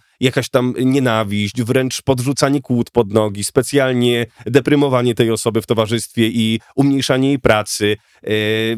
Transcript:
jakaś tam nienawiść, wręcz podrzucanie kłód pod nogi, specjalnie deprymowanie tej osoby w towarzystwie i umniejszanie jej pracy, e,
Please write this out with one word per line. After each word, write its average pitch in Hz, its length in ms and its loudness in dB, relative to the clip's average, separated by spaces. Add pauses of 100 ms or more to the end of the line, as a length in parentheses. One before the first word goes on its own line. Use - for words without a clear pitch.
(200)
jakaś 123 280 0
tam 123 300 0
nienawiść, 110 840 0
wręcz 127 400 -2
podrzucanie 135 580 0
kłód 120 300 -2
pod 107 220 0
nogi, 107 320 0
specjalnie 123 840 0 (200)
deprymowanie 127 680 2
tej 117 160 2
osoby 110 320 -2
w - 40 -18
towarzystwie 110 640 0
i 113 320 0 (160)
umniejszanie 135 520 2
jej 139 100 0
pracy, 107 580 0 (280)
e, - 40 -8 (500)